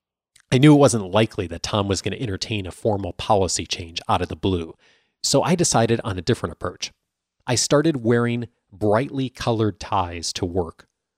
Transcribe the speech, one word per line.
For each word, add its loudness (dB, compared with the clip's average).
I 4
knew 10
it 6
wasn't 4
likely 0
that -10
Tom -2
was -2
gonna -6
entertain -6
a -12
formal -4
policy 0
change -10
out 0
of -4
the -10
blue, -4
so 2
I 2
decided 2
on -6
a -8
different -2
approach. -12
I -2
started 2
wearing 0
brightly 0
colored -2
ties -4
to -4
work, -6